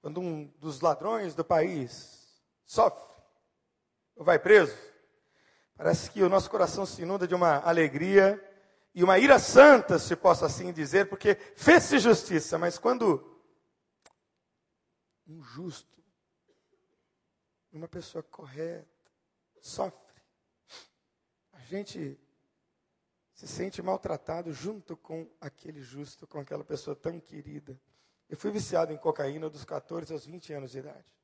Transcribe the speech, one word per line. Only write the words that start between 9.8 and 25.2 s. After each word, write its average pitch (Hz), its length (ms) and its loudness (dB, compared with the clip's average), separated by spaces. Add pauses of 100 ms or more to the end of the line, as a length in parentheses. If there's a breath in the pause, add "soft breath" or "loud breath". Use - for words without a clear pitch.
se - 160 -4
posso 165 300 2
assim 180 260 -6
dizer, 165 380 0
porque 202 260 0 (200 loud breath)
fez-se 302 440 6
justiça, 185 580 0
mas 175 200 -4
quando 226 580 -2 (1900)
um 160 160 -20
justo, 139 580 -18 (1700)
uma 165 140 -16
pessoa 165 360 -16
correta, 160 640 -16 (720)
sofre, - 440 -10 (1600 loud breath)
A - 20 -20
gente 160 480 -14 (1160)
se - 140 -20
sente 185 340 -12
maltratado 170 720 -8
junto 170 420 -14
com 160 320 -16 (140)